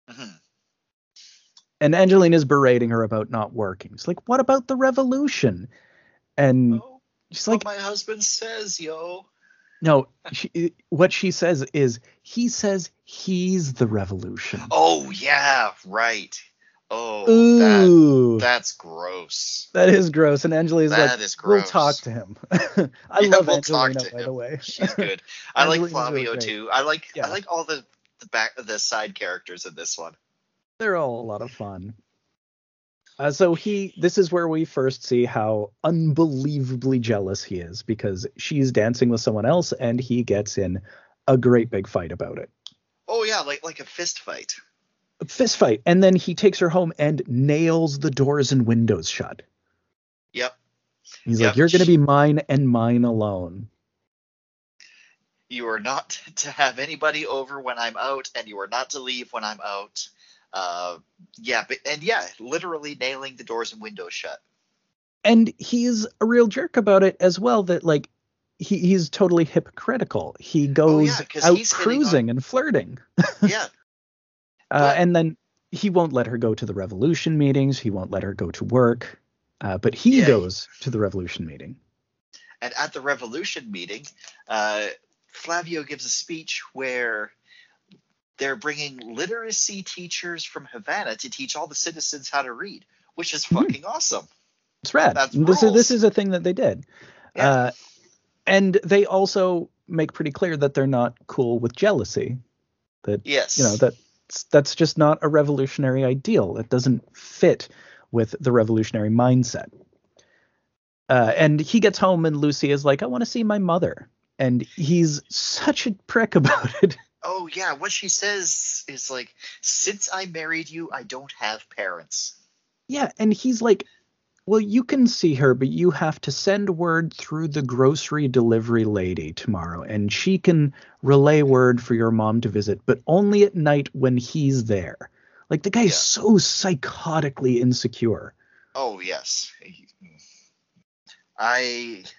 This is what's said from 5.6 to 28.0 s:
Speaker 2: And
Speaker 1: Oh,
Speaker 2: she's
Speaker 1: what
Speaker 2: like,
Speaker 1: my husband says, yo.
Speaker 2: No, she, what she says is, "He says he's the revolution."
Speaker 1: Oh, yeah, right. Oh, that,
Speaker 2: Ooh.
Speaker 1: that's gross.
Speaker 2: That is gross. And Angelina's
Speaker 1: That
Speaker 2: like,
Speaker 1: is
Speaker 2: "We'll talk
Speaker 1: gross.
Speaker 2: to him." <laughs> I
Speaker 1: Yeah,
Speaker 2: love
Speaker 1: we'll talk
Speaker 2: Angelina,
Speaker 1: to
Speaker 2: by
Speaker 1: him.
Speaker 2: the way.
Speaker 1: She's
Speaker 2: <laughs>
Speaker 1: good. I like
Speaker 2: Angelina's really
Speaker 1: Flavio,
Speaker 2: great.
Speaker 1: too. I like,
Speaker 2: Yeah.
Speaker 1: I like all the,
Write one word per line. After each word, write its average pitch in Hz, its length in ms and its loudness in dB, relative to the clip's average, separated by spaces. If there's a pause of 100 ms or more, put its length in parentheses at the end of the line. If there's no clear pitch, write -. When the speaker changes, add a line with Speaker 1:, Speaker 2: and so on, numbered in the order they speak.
Speaker 2:
And 127 440 4
Speaker 1:
Oh, - 200 -20 (300)
Speaker 2:
she's - 140 -10
Speaker 1:
what 220 200 0
Speaker 2:
like, 202 120 -8
Speaker 1:
my 196 60 -10
husband 208 400 -8
says, 220 560 -6
yo. 165 480 -12 (540)
Speaker 2:
No, 147 260 4 (240)
she, 170 420 -4 (160)
what 175 220 2
she - 200 -2
says 170 320 0 (100)
is, 127 260 0 (240)
"He 240 240 -4
says 196 420 -4 (140)
he's 180 680 -4
the 123 140 0
revolution." 95 720 -6 (100)
Speaker 1:
Oh, 85 400 2
yeah, 139 600 2 (140)
right. 104 560 -4 (560)
Oh, 233 640 6
that, 208 280 8
Speaker 2:
Ooh. 139 520 8
Speaker 1:
that's 123 340 0
gross. 87 1000 -10
Speaker 2:
That 185 160 6
is 190 220 6
gross. 147 340 2
And 160 80 0
Angelina's 160 380 2
Speaker 1:
That 120 200 2
Speaker 2:
like, 120 80 -4
Speaker 1:
is 104 240 -8
Speaker 2:
"We'll 202 200 6
talk 190 80 -8
Speaker 1:
gross. 147 300 2
Speaker 2:
to 117 100 -10
him." 104 320 -12
<laughs> - 80 -12 (580)
I 196 120 0
Speaker 1:
Yeah, 208 80 6
Speaker 2:
love 185 180 6
Speaker 1:
we'll 143 140 2
talk 131 280 0
Speaker 2:
Angelina, 131 100 -4
Speaker 1:
to 123 120 -10
Speaker 2:
by - 80 -10
Speaker 1:
him. - 60 -8
Speaker 2:
the 131 80 -6
way. 131 280 -10
Speaker 1:
She's - 320 -6
Speaker 2:
<laughs> - 0 -
Speaker 1:
good. 190 280 -6 (340)
I 135 100 4
like 165 160 2
Speaker 2:
Angelina's 139 300 -4
really 131 140 -4
Speaker 1:
Flavio, 117 80 -4
Speaker 2:
great. 127 80 -8
Speaker 1:
too. 107 300 -8
I 131 120 2
like, 156 320 -4
Speaker 2:
Yeah. 151 120 -4
Speaker 1:
I - 20 -12
like 196 220 -10
all 165 140 -4
the, 143 180 -8 (360)